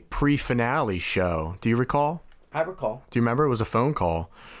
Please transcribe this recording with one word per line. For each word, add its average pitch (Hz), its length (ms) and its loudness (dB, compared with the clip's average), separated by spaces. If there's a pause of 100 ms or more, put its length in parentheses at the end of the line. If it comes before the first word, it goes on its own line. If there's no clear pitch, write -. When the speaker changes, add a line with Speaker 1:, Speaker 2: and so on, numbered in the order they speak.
Speaker 1:
pre-finale 127 880 0
show. 87 600 0
Do - 100 -2
you 113 60 4
recall? 143 480 0 (300)
Speaker 2:
I 151 80 0
recall. 143 480 -6
Speaker 1:
Do 123 100 0
you 117 40 4
remember? 120 220 2
It 147 40 2
was 120 120 0
a 107 40 -2
phone 127 280 0
call. 85 380 0 (300)